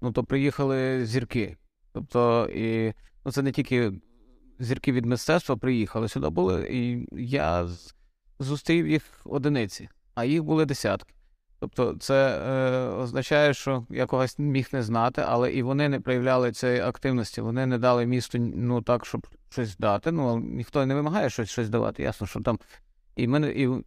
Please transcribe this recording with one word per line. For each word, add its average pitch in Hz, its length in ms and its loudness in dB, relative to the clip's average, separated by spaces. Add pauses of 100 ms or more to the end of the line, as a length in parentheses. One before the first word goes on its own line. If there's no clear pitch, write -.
ну, 123 100 -2
то 120 120 0
приїхали 135 840 0
зірки. 113 520 -2 (340)
Тобто, 117 640 2
і, 110 400 0 (320)
ну, 135 60 -4
це 139 100 -2
не 139 100 2
тільки 123 420 0 (640)
зірки 127 320 0
від 120 140 2
мистецтва 127 520 2
приїхали 113 500 0
сюди 135 220 -2
були, 180 420 0
і 120 400 -2
я 120 560 0
з-, - 280 -12 (440)
зустрів 151 480 0
їх - 380 -2
одиниці, 131 640 -2 (260)
а 120 100 -2
їх 156 180 2
були 156 220 2
десятки. 113 480 -2 (460)
Тобто 95 400 -2
це, 135 460 2
е, 131 500 0
означає, 135 580 2
що 131 360 -2
я 127 160 -2
когось 131 340 -2
міг 135 320 0
не 131 120 0
знати, 117 440 0
але 120 260 2
і 131 100 0
вони 139 260 2
не 139 100 0
проявляли 127 520 2
цієї 123 280 0
активності, 120 600 -2
вони 117 240 -2
не 127 120 2
дали 120 280 4
місту, 120 340 -2
ну, 120 420 0
так, 120 240 2
щоб - 220 -8 (220)
щось 110 280 -4
дати. 107 340 0
Ну, 127 280 0
ніхто 120 460 -2
не 135 100 0
вимагає 151 340 0
щось, 110 200 -4
щось 113 200 -2
давати, 113 340 0
ясно, 110 240 -4
що 110 140 -8
там 110 180 0 (560)
і 120 120 0
ми, 143 240 2
і, 131 180 2 (180)